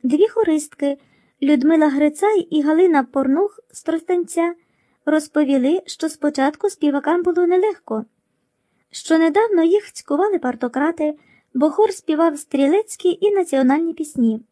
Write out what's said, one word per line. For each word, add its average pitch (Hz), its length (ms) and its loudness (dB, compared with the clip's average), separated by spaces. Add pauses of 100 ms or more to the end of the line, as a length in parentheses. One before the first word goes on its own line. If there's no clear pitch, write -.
Дві 294 240 2
хористки, 311 680 -4 (440)
Людмила 302 480 2
Грицай 302 500 0
і 311 220 -4
Галина 311 420 2
Порнух 277 560 -2 (120)
з - 120 -20
Тростянця, 339 720 -2 (500)
розповіли, 294 800 0
що - 240 -6
спочатку 294 600 -2
співакам 294 540 -2
було 349 240 0
нелегко, 349 580 -2 (840)
що - 260 -2
недавно 339 460 2
їх 381 280 0
цькували 370 480 -2
партократи, 285 800 -4 (360)
бо 285 160 0
хор 415 220 0
співав 311 480 -2
стрілецькі 339 840 -2
і 415 100 2
національні 320 640 0
пісні. 233 480 -2 (100)